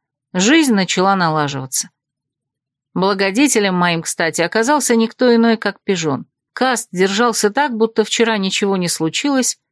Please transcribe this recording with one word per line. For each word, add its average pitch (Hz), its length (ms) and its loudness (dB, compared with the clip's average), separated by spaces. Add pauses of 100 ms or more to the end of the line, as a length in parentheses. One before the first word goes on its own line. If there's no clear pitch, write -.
(320)
жизнь 254 420 2
начала 190 420 0
налаживаться. 147 760 -2 (1000)
Благодетелем 196 840 0
моим, 175 280 0
кстати, 165 400 -4
оказался 233 540 0
никто 226 380 2
иной, 226 220 4
как - 260 -6
Пижон. 160 440 -4 (260)
Каст 247 400 -2
держался 196 580 0
так, 277 260 -2
будто 220 280 0
вчера 226 320 0
ничего 196 400 -2
не 175 120 -2
случилось, 240 680 -2 (140)